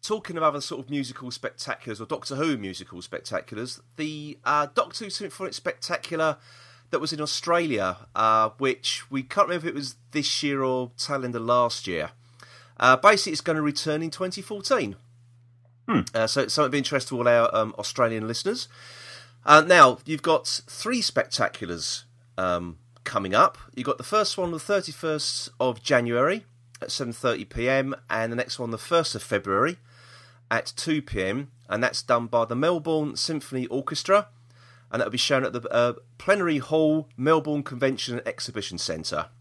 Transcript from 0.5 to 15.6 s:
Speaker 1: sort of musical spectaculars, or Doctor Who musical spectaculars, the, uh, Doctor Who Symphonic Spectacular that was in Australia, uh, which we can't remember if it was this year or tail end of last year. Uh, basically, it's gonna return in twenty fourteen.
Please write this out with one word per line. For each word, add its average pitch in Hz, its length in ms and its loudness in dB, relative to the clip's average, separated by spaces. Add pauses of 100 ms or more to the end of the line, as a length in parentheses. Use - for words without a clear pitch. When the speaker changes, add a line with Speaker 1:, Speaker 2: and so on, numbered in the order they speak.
Speaker 1:
sort 139 240 -10
of 117 60 -20
musical 127 400 -6
spectaculars, 123 680 -10
or 113 60 -10
Doctor 139 300 -8
Who 151 200 -2
musical 95 440 -10
spectaculars, 107 800 -10 (160)
the, 151 480 -10
uh, 147 280 2
Doctor 185 340 -2
Who 196 40 -10
Symphonic - 440 -10
Spectacular 160 800 -4 (540)
that 151 100 -2
was 151 120 -4
in 151 100 -6
Australia, 147 760 0 (180)
uh, 110 440 4
which - 520 -2
we 135 120 -4
can't 175 260 2
remember 165 180 -4
if 170 60 -4
it - 20 -8
was 135 220 -8 (140)
this - 320 -2
year 139 200 0
or 127 360 0
tail 139 260 -4
end 123 100 -4
of 117 80 -4
last 120 460 2
year. 82 220 -4 (680)
Uh, 127 180 8
basically, 202 360 4
it's 156 80 -4
gonna 156 220 -2
return 151 400 -2
in 165 80 -6
twenty 185 320 -6
fourteen. 196 540 -2 (920)